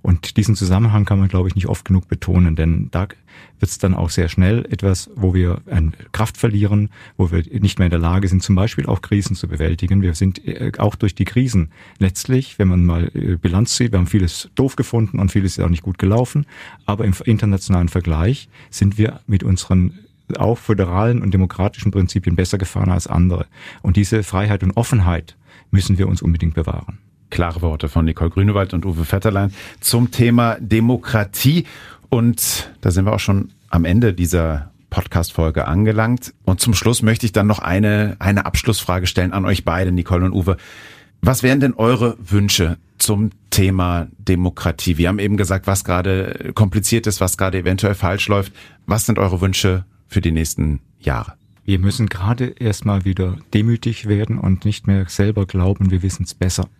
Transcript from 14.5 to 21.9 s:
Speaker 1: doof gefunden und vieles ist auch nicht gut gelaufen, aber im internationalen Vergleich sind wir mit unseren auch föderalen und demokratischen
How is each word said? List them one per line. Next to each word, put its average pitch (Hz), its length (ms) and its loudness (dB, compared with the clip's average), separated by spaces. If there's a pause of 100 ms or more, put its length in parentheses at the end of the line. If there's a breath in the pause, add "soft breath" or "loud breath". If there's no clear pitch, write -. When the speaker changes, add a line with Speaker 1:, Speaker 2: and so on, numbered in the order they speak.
Speaker 1:
doof 135 220 0
gefunden 113 420 -2
und 95 140 2
vieles 95 260 0
ist - 60 0
auch 85 60 2
nicht 82 120 0
gut 92 160 -6
gelaufen, 123 480 0 (380 loud breath)
aber 104 200 -2
im 95 100 2 (100)
internationalen 98 640 2
Vergleich 85 600 -2 (220 loud breath)
sind 101 280 0
wir 107 280 0
mit 98 160 0
unseren 92 560 0 (380)
auch 107 220 0
föderalen 101 640 0
und 98 140 -2
demokratischen 92 560 0